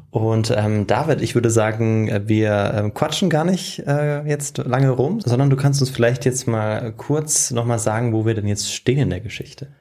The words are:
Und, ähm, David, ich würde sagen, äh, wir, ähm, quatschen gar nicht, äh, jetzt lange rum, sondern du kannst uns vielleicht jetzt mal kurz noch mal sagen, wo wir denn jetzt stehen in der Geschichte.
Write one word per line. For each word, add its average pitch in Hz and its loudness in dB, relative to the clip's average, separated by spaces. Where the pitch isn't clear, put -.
Und, 113 0
ähm, 107 0
David, 127 0
ich 113 -2
würde 117 2
sagen, 110 2
äh, 104 -2
wir, 107 2
ähm, 104 -2
quatschen 160 0
gar 160 2
nicht, 180 -2
äh, 147 0
jetzt 147 -4
lange 135 2
rum, 131 0
sondern 135 2
du 135 4
kannst 139 2
uns 127 0
vielleicht 120 2
jetzt 127 -2
mal 110 -2
kurz 151 -2
noch 117 -2
mal 120 0
sagen, 110 0
wo 110 2
wir 113 2
denn 104 -2
jetzt 104 -4
stehen 123 0
in 117 2
der 92 -4
Geschichte. - -14